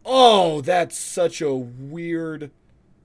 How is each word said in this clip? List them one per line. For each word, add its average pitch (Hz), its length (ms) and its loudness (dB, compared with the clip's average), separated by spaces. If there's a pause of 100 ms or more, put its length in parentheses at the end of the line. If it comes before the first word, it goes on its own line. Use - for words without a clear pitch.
"Oh, 208 600 4
that's 170 340 -2
such 170 460 -4
a 139 120 -2
weird." 147 960 -8 (540)